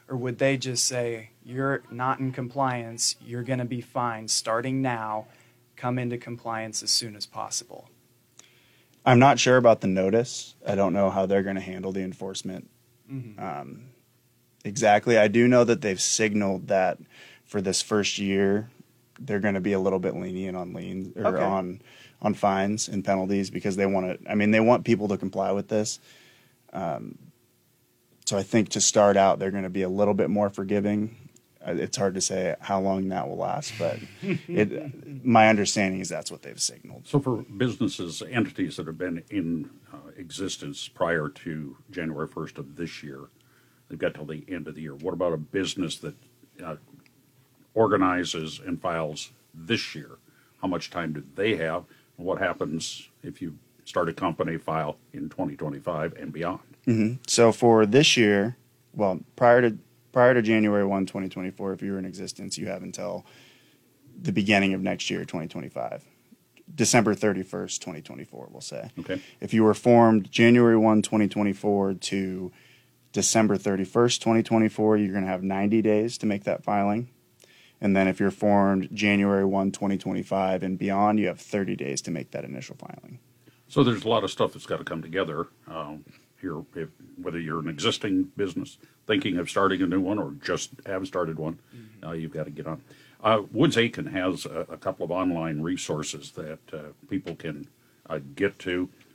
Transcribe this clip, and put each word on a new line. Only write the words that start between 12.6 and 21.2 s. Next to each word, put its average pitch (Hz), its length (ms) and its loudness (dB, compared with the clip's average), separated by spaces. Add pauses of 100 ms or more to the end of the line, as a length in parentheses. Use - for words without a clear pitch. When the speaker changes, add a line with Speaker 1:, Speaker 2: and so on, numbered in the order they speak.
Speaker 1:
Mm-hmm. 117 280 -12
Speaker 2:
um, 73 420 -10 (800)
exactly. 107 520 4
I 107 120 8
do 117 180 6
know 123 180 8
that 110 160 2
they've 95 200 -2
signaled 101 680 0
that 92 300 0 (460)
for - 160 -6
this 92 220 0
first 104 360 0
year, 98 500 2 (520)
they're 107 200 -4
gonna 98 200 0
be 98 120 0
a 95 80 2
little 95 200 2
bit 90 160 -2
lenient 92 400 -6
on 90 180 -8
liens 92 420 -10
or 104 100 -2